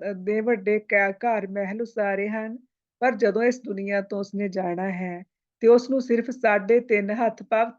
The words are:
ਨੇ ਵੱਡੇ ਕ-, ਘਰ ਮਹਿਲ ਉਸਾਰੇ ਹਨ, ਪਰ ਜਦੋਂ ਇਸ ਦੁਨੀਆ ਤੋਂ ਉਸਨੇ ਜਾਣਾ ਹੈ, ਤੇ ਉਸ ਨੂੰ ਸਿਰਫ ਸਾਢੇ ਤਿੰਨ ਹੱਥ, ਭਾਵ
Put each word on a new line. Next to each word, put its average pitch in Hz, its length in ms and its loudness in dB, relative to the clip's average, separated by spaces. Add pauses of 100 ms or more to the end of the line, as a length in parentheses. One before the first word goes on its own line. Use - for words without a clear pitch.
(160)
ਨੇ 208 240 -2
ਵੱਡੇ 214 380 0
ਕ-, 202 340 2
ਘਰ 208 340 -2
ਮਹਿਲ 196 360 -6
ਉਸਾਰੇ 208 460 -2
ਹਨ, 220 300 -8 (420)
ਪਰ 254 140 2
ਜਦੋਂ 214 280 2
ਇਸ 247 180 2
ਦੁਨੀਆ 196 400 -4
ਤੋਂ 196 180 -6
ਉਸਨੇ 202 300 -4
ਜਾਣਾ 185 420 -4
ਹੈ, 180 320 -6 (380)
ਤੇ 226 80 4
ਉਸ 247 220 6
ਨੂੰ 262 100 2
ਸਿਰਫ 233 300 0
ਸਾਢੇ 214 500 2
ਤਿੰਨ 208 300 0
ਹੱਥ, 220 320 -2
ਭਾਵ 226 360 0